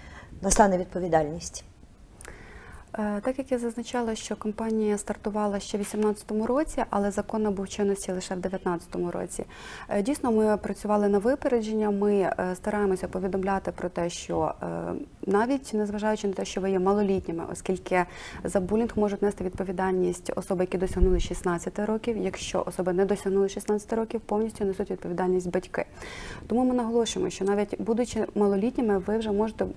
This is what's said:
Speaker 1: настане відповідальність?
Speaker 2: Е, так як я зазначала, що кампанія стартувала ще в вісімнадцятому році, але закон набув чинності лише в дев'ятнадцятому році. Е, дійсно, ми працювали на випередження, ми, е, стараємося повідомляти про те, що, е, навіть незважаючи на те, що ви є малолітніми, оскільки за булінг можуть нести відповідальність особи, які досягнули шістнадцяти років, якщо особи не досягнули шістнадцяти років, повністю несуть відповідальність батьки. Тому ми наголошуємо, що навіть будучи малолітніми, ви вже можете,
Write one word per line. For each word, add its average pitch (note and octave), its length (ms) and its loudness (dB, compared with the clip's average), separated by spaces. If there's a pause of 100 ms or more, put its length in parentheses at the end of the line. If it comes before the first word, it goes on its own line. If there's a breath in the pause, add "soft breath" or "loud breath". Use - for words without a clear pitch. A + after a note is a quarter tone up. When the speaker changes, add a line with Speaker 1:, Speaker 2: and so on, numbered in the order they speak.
(420 loud breath)
Speaker 1:
настане F#3+ 360 6
відповідальність? E3+ 880 0 (1300 loud breath)
Speaker 2:
Е, G#3 260 -2
так C4 140 -2
як C4 140 -4
я B3 60 2
зазначала, A#3 560 -2
що G#3+ 220 -6
кампанія G#3+ 640 0
стартувала G#3 640 -2
ще - 180 -4
в - 20 -2
вісімнадцятому G#3+ 640 0
році, C4+ 440 0
але G3+ 200 2
закон G#3+ 320 -2
набув G3 260 0
чинності G3 440 0
лише F#3 220 -6
в F#3 40 -4
дев'ятнадцятому F3+ 720 -2
році. F3 340 -6 (440 loud breath)
Е, G3+ 140 0
дійсно, C4 300 0
ми G#3+ 240 6
працювали G#3 520 0
на G3+ 100 6
випередження, A3 720 2
ми, G3+ 240 4
е, F#3 420 2
стараємося G3 520 0
повідомляти F#3+ 640 -2
про - 160 -4
те, F3 220 -2
що, D#3+ 520 -2
е, F3+ 40 -4 (600)
навіть A#3+ 480 2
незважаючи G#3 540 0
на F#3+ 60 0
те, F#3+ 100 -4
що - 160 -4
ви F#3+ 100 0
є F#3+ 80 2
малолітніми, F#3+ 760 2
оскільки F3+ 520 0 (400 loud breath)
за F3 160 0
булінг G#3+ 360 2
можуть G3+ 260 2
нести G3+ 220 0
відповідальність F#3 920 0
особи, F#3 260 0
які F3+ 160 0
досягнули F#3 420 4
шістнадцяти F3+ 640 -2
років, A3 320 0
якщо F#3 500 -2
особи F3+ 260 0
не F#3+ 120 4
досягнули G3 440 2
шістнадцяти G#3 480 -2
років, A3+ 240 -2
повністю G#3+ 440 -2
несуть F#3+ 260 -2
відповідальність F3+ 600 0
батьки. - 340 -2 (640 loud breath)
Тому B3 180 2
ми B3+ 100 4
наголошуємо, A3+ 560 0
що F#3+ 140 -4
навіть G3+ 380 0
будучи A3 520 0
малолітніми, G#3 640 2
ви G#3 200 0
вже A3 140 -2
можете, G#3 340 0 (100)